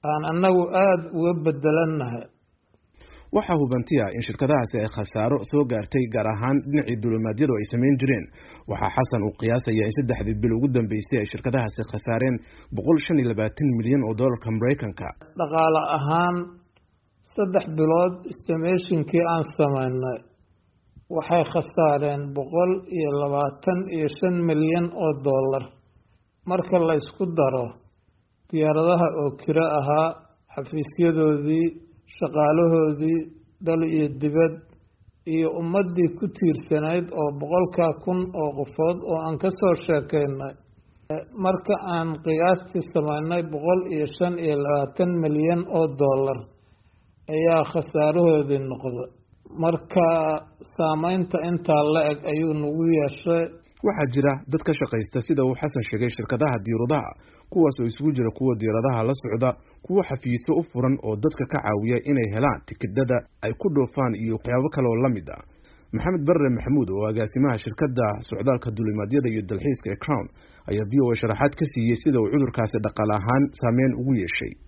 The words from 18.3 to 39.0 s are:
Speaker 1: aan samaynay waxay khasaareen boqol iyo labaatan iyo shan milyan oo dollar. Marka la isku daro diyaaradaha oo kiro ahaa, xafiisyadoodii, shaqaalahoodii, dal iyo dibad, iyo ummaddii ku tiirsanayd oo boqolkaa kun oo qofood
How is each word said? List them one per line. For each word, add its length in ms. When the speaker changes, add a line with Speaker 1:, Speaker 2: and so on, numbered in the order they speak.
Speaker 1:
aan 240
samaynay 680
waxay 340
khasaareen 760
boqol 380
iyo 240
labaatan 680
iyo 200
shan 320
milyan 520
oo 280
dollar. 440
Marka 320
la 160
isku 320
daro 400
diyaaradaha 600
oo 180
kiro 320
ahaa, 400
xafiisyadoodii, 1160
shaqaalahoodii, 1080
dal 260
iyo 240
dibad, 360
iyo 240
ummaddii 580
ku 200
tiirsanayd 840
oo 220
boqolkaa 600
kun 260
oo 200
qofood 480